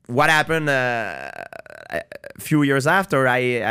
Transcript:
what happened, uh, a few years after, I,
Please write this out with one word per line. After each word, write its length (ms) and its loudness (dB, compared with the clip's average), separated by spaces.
what 220 4
happened, 400 2
uh, 640 -2
a 140 -6
few 240 2
years 240 2
after, 400 2
I, 120 2